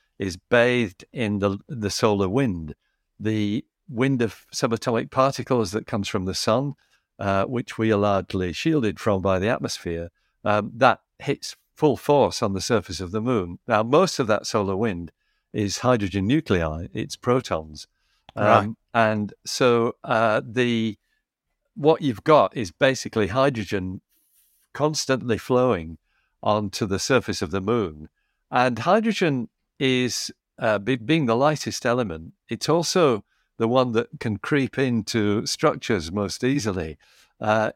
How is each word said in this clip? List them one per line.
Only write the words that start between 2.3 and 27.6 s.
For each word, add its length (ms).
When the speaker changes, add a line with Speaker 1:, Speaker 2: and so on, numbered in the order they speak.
Speaker 1:
the 440
wind 320
of 320
subatomic 580
particles 600
that 140
comes 220
from 180
the 80
sun, 400
uh, 260
which 320
we 140
are 60
largely 560
shielded 460
from 220
by 160
the 120
atmosphere, 600
um, 320
that 260
hits 360
full 220
force 460
on 100
the 80
surface 380
of 120
the 100
moon. 360
Now, 160
most 360
of 80
that 200
solar 280
wind 360
is 260
hydrogen 480
nuclei, 640
it's 220
protons. 720
Um, 100
Speaker 2:
Right. 240
Speaker 1:
and 400
so, 580
uh, 420
the, 520
what 260
you've 220
got 320
is 160
basically 560
hydrogen 760
constantly 640
flowing 600
onto 420
the 140
surface 420
of 100
the 100